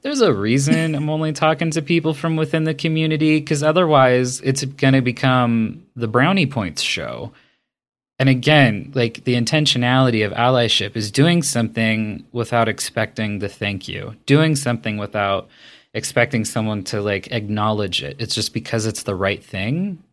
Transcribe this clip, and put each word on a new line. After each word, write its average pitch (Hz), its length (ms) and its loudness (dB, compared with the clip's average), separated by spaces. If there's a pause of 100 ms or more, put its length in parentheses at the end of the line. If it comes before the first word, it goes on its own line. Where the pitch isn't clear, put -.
"There's 277 200 -2
a 190 120 4
reason 139 600 0
I'm 151 140 -2
only 156 220 -2
talking 160 400 2
to 160 100 -2
people 160 320 0
from 160 220 -2
within 156 300 0
the 160 80 0
community, 156 680 2
'cause 143 240 -2
otherwise 135 800 4
it's 135 240 -2
gonna 135 360 2
become 123 840 0 (120)
the 117 120 -6
brownie 147 380 2
points 101 360 -4
show." 60 500 -6 (880)
And 135 100 6
again, 131 640 4
like, 117 300 -2
the 123 120 2
intentionality 123 880 2
of 98 80 -4
allyship 120 640 2
is 104 160 -4
doing 165 320 4
something 110 880 -2
without 117 380 0
expecting 107 680 -4
the 101 100 -6
thank 101 380 -8
you, - 280 -10 (100)
doing 156 300 4
something 113 420 -4
without 101 520 -2 (460)
expecting 117 480 -2
someone 107 400 -4
to, 104 180 -6
like, 101 300 -4
acknowledge 104 720 -2
it. 69 160 -10
It's - 160 -6
just - 180 -4
because 110 320 -4
it's - 180 -6
the 101 120 -4
right 98 280 -2
thing 156 560 -6 (140)